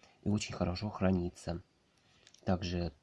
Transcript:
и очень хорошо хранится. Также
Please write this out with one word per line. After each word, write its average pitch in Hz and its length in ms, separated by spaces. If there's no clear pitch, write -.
и 98 60
очень - 260
хорошо 92 340
хранится. 90 720
Также 90 580